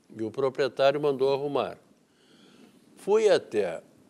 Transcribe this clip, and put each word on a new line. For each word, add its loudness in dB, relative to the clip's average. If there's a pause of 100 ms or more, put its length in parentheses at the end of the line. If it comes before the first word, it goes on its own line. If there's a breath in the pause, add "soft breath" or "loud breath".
(180)
e -6
o -6
proprietário 0
mandou 0
arrumar. -6 (1200 soft breath)
Fui 2
até 0 (280)